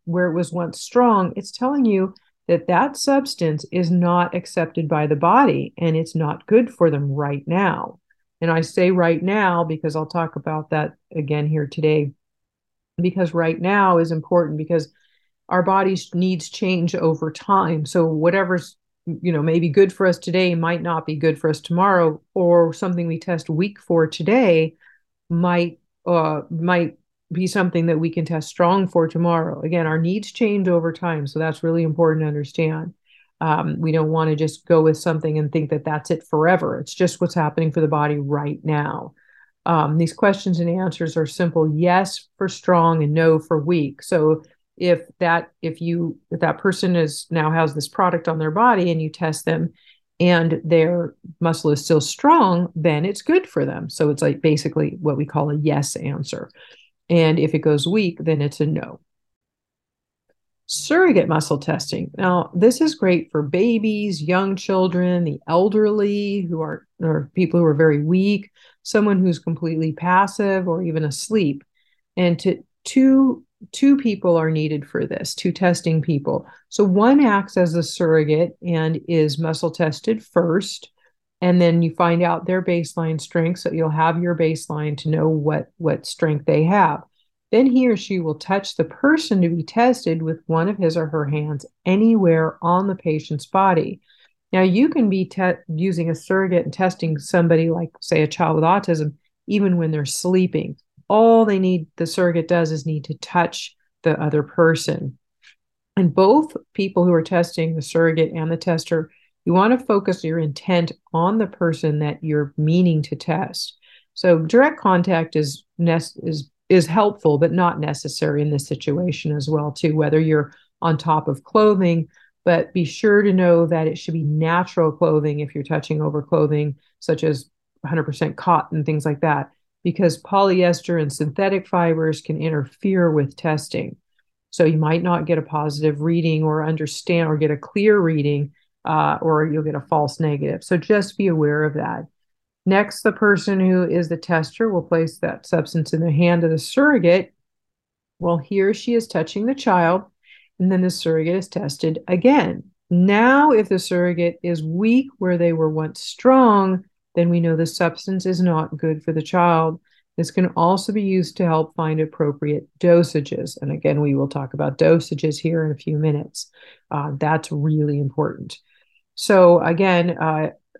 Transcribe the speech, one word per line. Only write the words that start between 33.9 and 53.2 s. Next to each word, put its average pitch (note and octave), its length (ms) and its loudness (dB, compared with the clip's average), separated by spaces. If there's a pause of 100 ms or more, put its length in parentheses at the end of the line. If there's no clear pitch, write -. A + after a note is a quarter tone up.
don't D#3 180 0
wanna D#3 240 0
just D3+ 300 -4
go E3 160 4
with D#3 160 4
something D#3 400 -4
and D3+ 120 -2
think D3+ 200 -2
that D3+ 160 -4
that's D3+ 260 -4
it E3 160 -6
forever. E3+ 500 2
It's - 160 -12
just - 280 -2
what's F3 120 -2
happening D#3+ 380 -2
for E3 80 -2
the D#3 80 2
body D3 300 0
right D3 460 -4
now. D3+ 500 -4 (520)
Um, D#3 320 2
these E3 140 0
questions G3 480 0
and E3+ 100 -2
answers F3 460 -4
are D#3+ 100 0
simple, D#3+ 480 -2
yes F3+ 540 0 (100)
for F#3+ 120 -2
strong E3 520 2
and D3 120 0
no D#3+ 260 4
for D#3+ 180 -2
weak. D3+ 460 -2
So D#3 400 0 (320)
if F3 280 0 (160)
that, E3+ 320 0 (100)
if E3 180 -6
you, E3+ 380 -4 (140)
if E3 100 -4
that D#3 160 0
person F#3 400 -2
is, D#3 320 -2
now D#3 200 0
has D#3+ 240 0
this D3 140 -8
product F3 400 -2
on D#3+ 120 -2
their D#3 120 -2
body G3 400 2
and D#3+ 100 -2
you D#3 80 -4
test D#3 360 -6
them E3 260 -2 (480)
and E3 460 2
their E3 500 2 (240)
muscle D#3+ 320 0
is D3 100 0
still D#3 200 2
strong, F#3 720 2
then D#3 300 0
it's G3+ 160 -6